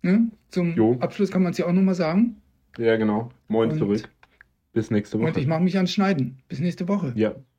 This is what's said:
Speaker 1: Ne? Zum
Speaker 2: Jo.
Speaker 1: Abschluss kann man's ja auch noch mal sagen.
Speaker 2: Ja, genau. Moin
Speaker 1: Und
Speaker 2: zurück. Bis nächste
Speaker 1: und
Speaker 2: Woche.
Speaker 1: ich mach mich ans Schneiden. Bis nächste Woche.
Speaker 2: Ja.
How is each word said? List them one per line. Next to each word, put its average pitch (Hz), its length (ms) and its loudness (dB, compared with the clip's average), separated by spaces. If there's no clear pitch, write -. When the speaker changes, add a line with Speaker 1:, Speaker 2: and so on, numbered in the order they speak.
Speaker 1:
Ne? 220 280 2
Zum 170 260 -2
Speaker 2:
Jo. 117 240 2
Speaker 1:
Abschluss 190 320 -2
kann 185 120 0
man's 170 140 -2
ja 170 100 -2
auch 175 60 0
noch 190 100 4
mal 190 120 2
sagen. 185 460 0
Speaker 2:
Ja, 113 180 2
genau. 110 340 0
Moin 113 240 2
Speaker 1:
Und 156 60 -4
Speaker 2:
zurück. 110 320 -2
Bis 113 180 -2
nächste 107 260 -2
Speaker 1:
und 110 100 0
Speaker 2:
Woche. 165 120 -2
Speaker 1:
ich 135 80 -2
mach 160 120 0
mich 180 180 2
ans 180 160 0
Schneiden. 190 440 0
Bis 135 120 -10
nächste 175 280 -4
Woche. 175 280 -2
Speaker 2:
Ja. 107 180 0